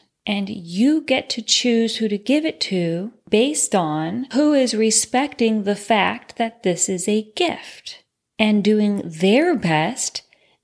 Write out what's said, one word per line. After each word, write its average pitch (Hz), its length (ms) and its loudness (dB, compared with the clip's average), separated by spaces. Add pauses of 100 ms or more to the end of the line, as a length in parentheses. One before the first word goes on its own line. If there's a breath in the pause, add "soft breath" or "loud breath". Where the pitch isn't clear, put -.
(260)
and 202 240 -4
you 202 500 0
get 262 300 -2
to 233 100 -6
choose 226 560 0
who 220 120 0
to 202 100 -2
give 294 260 0
it 311 160 -4
to 180 520 -2 (160)
based 262 460 0
on 170 580 -2
who 302 200 4
is 262 220 2
respecting 220 880 0
the 202 140 0
fact 202 600 -2
that 226 260 -6
this 175 260 -2
is 185 200 -4
a 214 260 -2
gift - 720 -6 (340)
and 214 240 2
doing 208 420 2
their 208 520 2
best 165 680 -2 (400 soft breath)